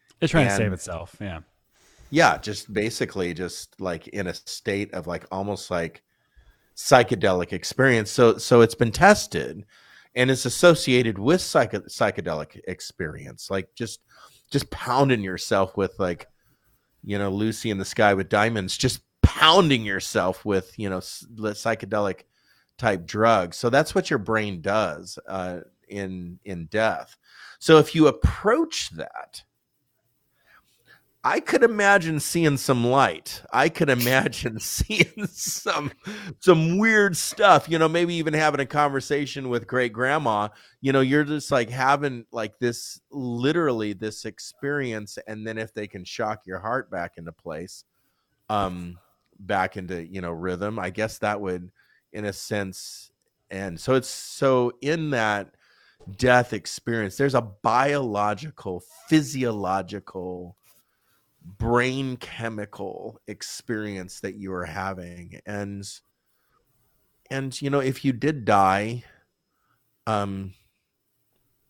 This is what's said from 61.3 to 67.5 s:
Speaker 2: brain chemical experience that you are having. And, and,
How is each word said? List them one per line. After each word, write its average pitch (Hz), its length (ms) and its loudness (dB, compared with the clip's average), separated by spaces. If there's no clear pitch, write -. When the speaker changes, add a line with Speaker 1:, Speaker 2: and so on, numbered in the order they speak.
Speaker 2:
brain 127 600 0
chemical 104 1080 -12
experience 104 920 -10
that 101 160 -10
you 95 160 -10
are 90 120 -6
having. 87 800 -10
And, 101 400 -10
and, 135 280 -6